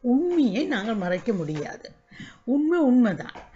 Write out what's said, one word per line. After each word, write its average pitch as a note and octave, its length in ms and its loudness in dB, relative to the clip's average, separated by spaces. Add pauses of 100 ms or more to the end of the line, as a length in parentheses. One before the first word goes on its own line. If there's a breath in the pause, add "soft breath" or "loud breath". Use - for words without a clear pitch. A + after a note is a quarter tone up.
உண்மையை C4+ 600 2
நாங்கள் G#3+ 360 -2
மறைக்க F3+ 300 -2
முடியாது, D#3 560 -6 (580 loud breath)
உண்மை D4+ 360 2
உண்மைதான். B3 560 2 (180)